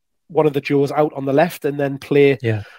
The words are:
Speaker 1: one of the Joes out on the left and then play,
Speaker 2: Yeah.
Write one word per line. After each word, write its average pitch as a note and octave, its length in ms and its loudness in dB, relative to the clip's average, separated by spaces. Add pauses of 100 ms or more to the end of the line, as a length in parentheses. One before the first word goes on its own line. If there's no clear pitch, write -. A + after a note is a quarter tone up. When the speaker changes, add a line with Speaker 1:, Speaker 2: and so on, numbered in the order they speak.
(280)
Speaker 1:
one D#3 180 0
of D3 60 0
the D3 80 -4
Joes C#3+ 320 0
out D3+ 220 0
on C3+ 100 -10
the C#3 80 -2
left E3 320 0
and C#3+ 140 -6
then C#3 200 -4
play, C#3+ 420 2
Speaker 2:
Yeah. A2 220 -4 (160)